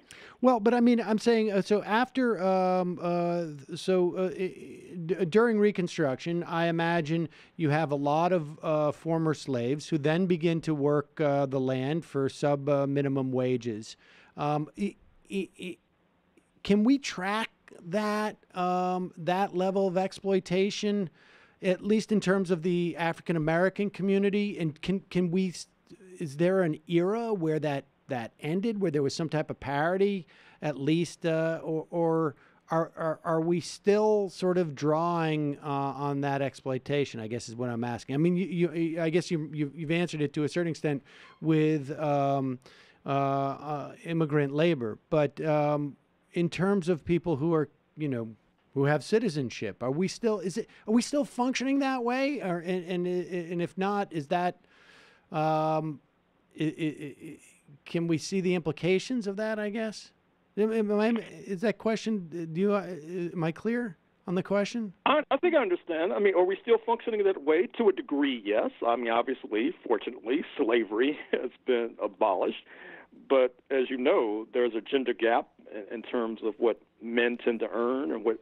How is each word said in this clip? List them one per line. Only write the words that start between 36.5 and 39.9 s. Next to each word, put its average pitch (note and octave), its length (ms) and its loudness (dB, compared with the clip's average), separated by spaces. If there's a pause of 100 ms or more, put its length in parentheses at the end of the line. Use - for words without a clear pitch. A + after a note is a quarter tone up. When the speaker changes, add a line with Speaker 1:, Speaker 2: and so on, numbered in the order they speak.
Speaker 1:
I A2 100 -8
guess A#2 200 -8
is A2+ 80 -12
what B2 140 -4
I'm A#2 120 -2
asking. A#2+ 320 -6
I C#3+ 40 2
mean, F3 180 4
you, E3+ 360 0
you, E3 280 -2
I E3 80 0
guess D#3+ 220 0
you, D#3 240 -4
you, D3 200 -4
you've D3+ 160 -6